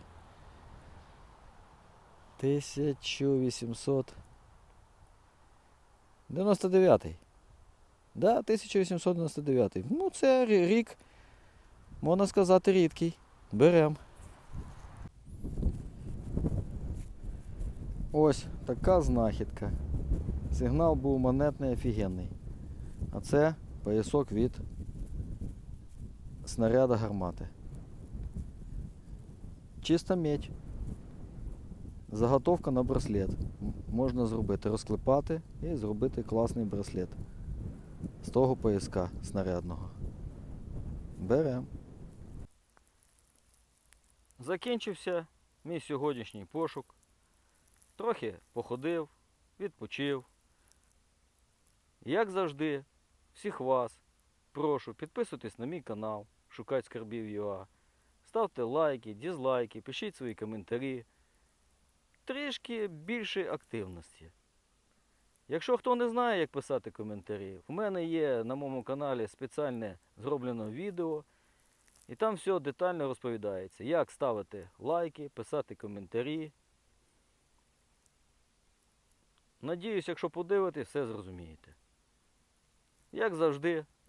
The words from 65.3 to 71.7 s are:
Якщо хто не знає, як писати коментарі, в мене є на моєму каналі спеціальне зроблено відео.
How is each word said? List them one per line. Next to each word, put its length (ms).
Якщо 300
хто 180
не 140
знає, 300
як 120
писати 400
коментарі, 760
в 40
мене 340
є 380
на 120
моєму 280
каналі 440
спеціальне 720
зроблено 540
відео. 520